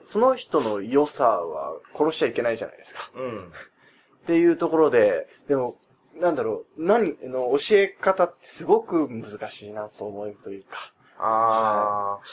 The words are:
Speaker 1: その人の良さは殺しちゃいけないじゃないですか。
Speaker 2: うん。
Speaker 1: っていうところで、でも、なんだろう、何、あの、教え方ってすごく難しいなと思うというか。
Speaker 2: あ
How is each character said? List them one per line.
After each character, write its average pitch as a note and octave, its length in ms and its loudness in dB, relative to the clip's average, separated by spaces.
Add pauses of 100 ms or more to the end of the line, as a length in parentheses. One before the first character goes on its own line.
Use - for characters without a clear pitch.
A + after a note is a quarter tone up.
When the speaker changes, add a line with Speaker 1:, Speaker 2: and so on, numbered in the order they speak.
Speaker 1:
そ G3+ 120 -4
の C4 160 4
人 E3+ 240 -2
の G#2+ 220 -2
良 C3+ 240 2
さ D3 200 -2
は E2 480 0 (200)
殺 D3+ 180 0
し D#3 60 -8
ち D#3+ 60 0
ゃ C3+ 40 2
い A2+ 60 -4
け - 80 -2
な A#2 100 0
い A2 60 -4
じ G2+ 80 -8
ゃ - 20 -14
な - 60 -16
い - 40 -20
で - 80 -20
す - 80 -20
か。 - 220 -14
Speaker 2:
う B2 60 -12
ん。 A2 260 -10
Speaker 1:
っ E2+ 40 -20 (760)
て E3+ 100 2
い E3+ 120 6
う E3 80 2
と E3+ 120 -2
こ D#3 80 2
ろ D#3 120 6
で、 G#2 380 4 (200)
で C#3+ 80 2
も、 B2 220 -4 (380)
な F3 160 2
ん D3+ 40 0
だ B2 80 -2
ろ A2 220 -4 (120)
う、 D#3 80 -6
何、 G3 380 2
あ B2+ 40 -12
の、 B2+ 300 -2
教 G#3 200 2
え G3 100 4
方 F#3+ 380 0
っ - 120 -14
て - 80 -20
す - 200 -14
ご A3+ 160 4
く D#3+ 280 0
難 A2 420 -12
し G#2 160 -16
い G#2 60 -14
な G#2+ 160 -8
と - 160 -12
思 G#2 180 -8
う G#2 200 -10
と G#2 60 -14
い G2 100 -12
う F#2+ 40 -20
か。 - 300 -18 (260)
Speaker 2:
あ G#2+ 1000 0 (140)